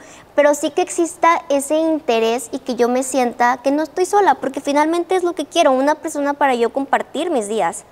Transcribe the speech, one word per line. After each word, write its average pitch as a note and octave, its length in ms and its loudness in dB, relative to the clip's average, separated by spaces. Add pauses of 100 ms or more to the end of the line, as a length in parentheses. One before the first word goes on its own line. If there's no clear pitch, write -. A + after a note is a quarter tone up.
(360)
pero D4 200 4
sí D#4 160 -4
que F4+ 100 -2
exista E4 680 0
ese C#4+ 260 0
interés C4 760 0
y C#4 80 -8
que B3 160 -6
yo A#3+ 140 2
me B3 140 0
sienta B3 600 0
que C#4 80 0
no D4+ 120 0
estoy F4+ 240 -2
sola, F#4 280 2
porque C#4 260 -6
finalmente D#4+ 540 0
es F4+ 80 0
lo F4 120 -2
que D4+ 100 -6
quiero, D#4+ 260 2
una C#4 240 2
persona C#4+ 380 -4
para C#4 220 0
yo A#3 180 0
compartir C#4 560 -4
mis A#3 180 -2
días. G3 440 -4